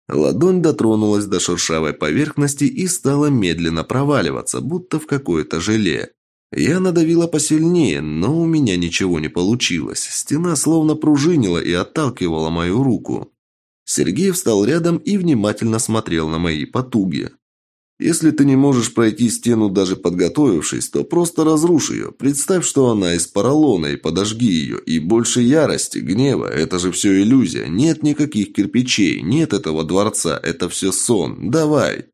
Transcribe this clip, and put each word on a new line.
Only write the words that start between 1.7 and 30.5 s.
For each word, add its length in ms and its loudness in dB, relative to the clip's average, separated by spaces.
поверхности 720 -2
и 220 -2
стала 400 0
медленно 560 0
проваливаться, 760 -2
будто 400 -6
в 80 -10
какое-то 540 -2
желе. 500 -2
Я 300 0
надавила 460 2
посильнее, 760 2
но 360 -2
у 80 0
меня 300 2
ничего 460 0
не 80 -4
получилось. 720 -2
Стена 560 -4
словно 380 2
пружинила 640 2
и 120 -2
отталкивала 800 -2
мою 340 0
руку. 480 -4
Сергей 460 0
встал 320 2
рядом 340 0
и 200 -2
внимательно 600 0
смотрел 520 -2
на 100 -2
мои 240 -2
потуги. 680 -2
«Если 320 2
ты 140 2
не 100 6
можешь 380 2
пройти 360 2
стену, 400 0
даже 280 0
подготовившись, 920 0
то 140 -2
просто 400 0
разрушь 480 2
её. 200 -6
Представь, 540 -2
что 240 2
она 260 2
из 120 -2
поролона, 600 2
и 100 -4
подожги 520 -2
её. 280 -2
И 220 -4
больше 420 0
ярости, 580 2
гнева. 460 0
Это 340 -2
же 140 -2
всё 280 4
иллюзия. 460 2
Нет 340 0
никаких 520 -2
кирпичей, 680 0
нет 300 0
этого 320 -2
дворца. 580 0
Это 280 -4